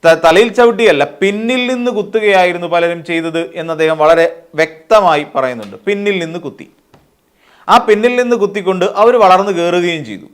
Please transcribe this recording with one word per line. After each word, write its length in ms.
ത-, 220
തലയിൽ 320
ചവിട്ടിയല്ല, 440
പിന്നിൽ 400
നിന്ന് 260
കുത്തുകയായിരുന്നു 760
പലരും 260
ചെയ്തത് 320
എന്ന് 140
അദ്ദേഹം 280
വളരെ 240
വ്യക്തമായി 760
പറയുന്നുണ്ട്. 420
പിന്നിൽ 360
നിന്ന് 220
കുത്തി, 220
ആ 80
പിന്നിൽ 340
നിന്ന് 220
കുത്തിക്കൊണ്ട് 440
അവർ 120
വളർന്നു 340
കയറുകയും 540
ചെയ്തു. 220